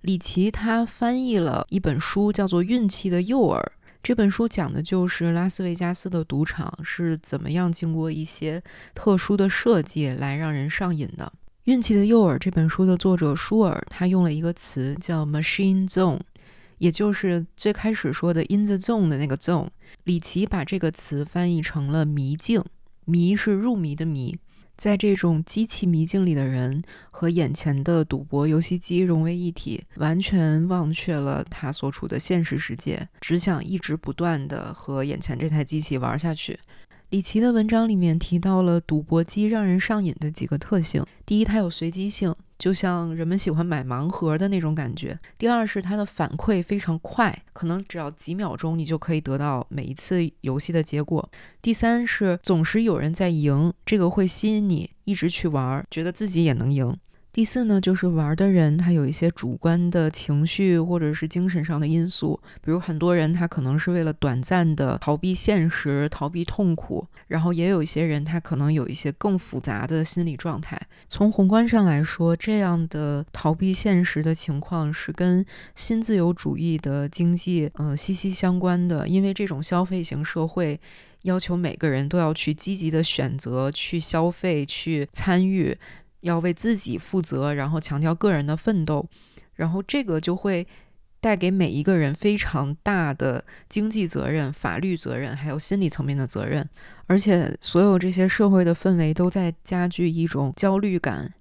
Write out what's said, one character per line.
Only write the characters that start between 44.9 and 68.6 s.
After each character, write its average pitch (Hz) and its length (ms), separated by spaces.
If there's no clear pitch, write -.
觉。 - 200
第 226 80
二 233 180
是 208 160
它 185 140
的 208 100
反 165 260
馈 185 300
非 202 160
常 165 220
快， - 540
可 - 160
能 190 160
只 - 140
要 147 120
几 156 240
秒 190 220
钟 165 200
你 160 80
就 160 140
可 165 160
以 156 60
得 135 180
到 139 320
每 139 140
一 135 100
次 175 340
游 135 180
戏 170 140
的 165 100
结 147 180
果。 151 300
第 233 100
三 233 320
是 190 380
总 165 220
是 214 180
有 214 160
人 160 160
在 180 140
赢， 151 440
这 214 100
个 180 140
会 190 160
吸 214 300
引 208 120
你 165 220
一 196 100
直 175 160
去 - 160
玩， 135 420
觉 160 140
得 175 80
自 208 160
己 170 160
也 156 120
能 131 180
赢。 131 240
第 226 120
四 247 200
呢， 202 160
就 185 160
是 180 100
玩 160 300
的 196 120
人 165 300
他 175 140
有 151 120
一 147 60
些 170 180
主 123 280
观 170 340
的 165 180
情 151 380
绪 180 320
或 170 220
者 151 120
是 156 140
精 175 220
神 175 160
上 156 160
的 147 80
因 165 200
素， 156 300
比 151 80
如 170 80
很 170 180
多 175 160
人 160 200
他 175 120
可 165 180
能 131 140
是 156 140
为 175 140
了 156 80
短 131 280
暂 165 360
的 131 220
逃 151 180
避 185 180
现 175 340
实、 143 400
逃 143 200
避 170 160
痛 170 320
苦， - 280
然 160 160
后 175 100
也 170 160
有 185 140
一 147 40
些 156 180
人 147 200
他 165 140
可 165 160
能 143 180